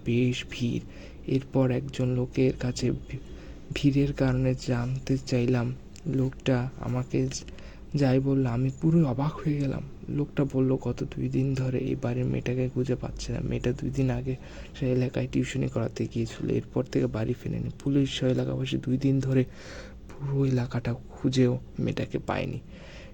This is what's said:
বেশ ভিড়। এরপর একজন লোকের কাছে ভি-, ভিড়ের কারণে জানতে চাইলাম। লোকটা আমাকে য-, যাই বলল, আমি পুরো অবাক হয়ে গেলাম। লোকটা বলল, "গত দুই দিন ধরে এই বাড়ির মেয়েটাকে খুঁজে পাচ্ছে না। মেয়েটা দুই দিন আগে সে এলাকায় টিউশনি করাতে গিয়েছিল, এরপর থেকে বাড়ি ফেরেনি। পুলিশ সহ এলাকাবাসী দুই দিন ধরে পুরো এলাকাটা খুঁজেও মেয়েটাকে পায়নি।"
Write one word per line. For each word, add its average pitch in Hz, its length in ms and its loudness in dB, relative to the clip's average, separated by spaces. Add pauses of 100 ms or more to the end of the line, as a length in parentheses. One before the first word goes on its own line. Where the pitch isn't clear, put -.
বেশ 123 460 2
ভিড়। 120 280 -2 (480)
এরপর 131 440 2
একজন 127 360 0
লোকের 127 520 2
কাছে 123 320 0
ভি-, 131 260 -6 (560)
ভিড়ের 139 400 4
কারণে 131 420 4 (120)
জানতে 131 500 0
চাইলাম। 123 560 2 (320)
লোকটা 131 640 2 (100)
আমাকে 127 480 0
য-, - 160 -6 (520)
যাই 135 240 6
বলল, 135 260 4
আমি 123 240 2 (120)
পুরো 165 240 6
অবাক 135 280 0
হয়ে 147 240 0
গেলাম। 135 240 0 (280)
লোকটা 143 440 0
বলল, 131 220 4
"গত 123 280 -2
দুই 131 260 -2
দিন 135 240 2
ধরে 127 260 0
এই 131 160 0
বাড়ির 123 300 0
মেয়েটাকে 127 440 0
খুঁজে 127 260 0
পাচ্ছে - 380 -6
না। 113 60 -2
মেয়েটা 123 320 0
দুই 131 180 -2
দিন 131 200 2
আগে 131 260 -2 (440)
সে 127 120 2
এলাকায় 123 400 2
টিউশনি 131 360 0
করাতে 117 460 -2
গিয়েছিল, 113 360 -2
এরপর 117 340 0
থেকে 131 240 0
বাড়ি 123 260 -2
ফেরেনি। 117 360 -4 (140)
পুলিশ 139 360 2
সহ 131 80 2
এলাকাবাসী 131 500 0
দুই 127 200 0
দিন 135 220 4
ধরে 131 260 4 (640)
পুরো 139 360 0
এলাকাটা 123 480 0
খুঁজেও 131 680 2 (200)
মেয়েটাকে - 400 -2
পায়নি।" 92 400 -2 (540)